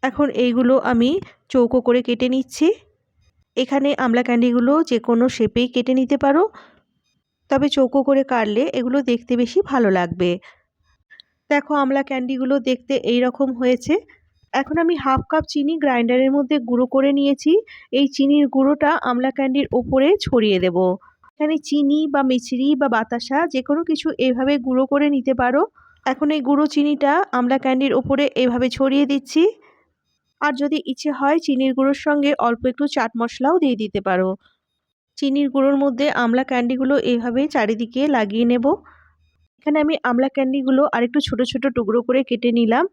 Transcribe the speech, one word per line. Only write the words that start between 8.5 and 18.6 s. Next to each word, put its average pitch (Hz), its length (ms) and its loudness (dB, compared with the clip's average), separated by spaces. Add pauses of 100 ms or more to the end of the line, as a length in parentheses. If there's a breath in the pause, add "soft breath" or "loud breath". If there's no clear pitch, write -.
এগুলো 254 200 0 (120)
দেখতে 240 220 -2 (100)
বেশি 240 160 -2 (120)
ভালো 240 180 2 (100)
লাগবে। 175 340 -2 (1200 soft breath)
দেখো, 285 200 -2 (100)
আমলা 277 280 0
ক্যান্ডিগুলো 262 440 -4 (140)
দেখতে 254 260 -2 (180)
এই 240 140 2
রকম 254 220 -2 (120)
হয়েছে। 254 340 0 (680 soft breath)
এখন 285 240 -4
আমি 339 100 2 (100)
হাফ 269 260 0
কাপ 311 220 0
চিনি 294 300 -2
গ্রাইন্ডারের 254 540 2
মধ্যে 285 200 0 (120)
গুঁড়ো 247 260 0
করে 269 240 4
নিয়েছি। 277 340 0 (460 loud breath)
এই 285 160 4
চিনির 285 400 2
গুঁড়োটা 285 360 2 (200)